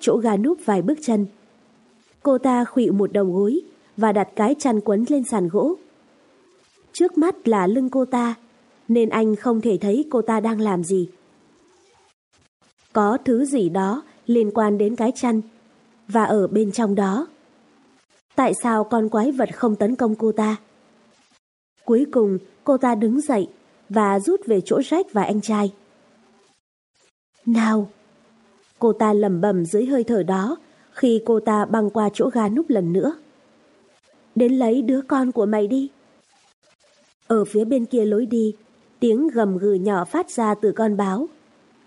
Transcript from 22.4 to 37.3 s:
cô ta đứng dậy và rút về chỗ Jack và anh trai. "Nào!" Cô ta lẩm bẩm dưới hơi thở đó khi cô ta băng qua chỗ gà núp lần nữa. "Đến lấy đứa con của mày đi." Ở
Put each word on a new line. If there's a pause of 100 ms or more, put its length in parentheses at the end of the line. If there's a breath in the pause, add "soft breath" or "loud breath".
cô
ta
đứng
dậy (400)
và
rút
về
chỗ
Jack
và
anh
trai. (1700)
"Nào!" (880)
Cô
ta
lẩm
bẩm
dưới
hơi
thở
đó (360 soft breath)
khi
cô
ta
băng
qua
chỗ
gà
núp
lần
nữa. (1160)
"Đến
lấy
đứa
con
của
mày
đi." (1400)
Ở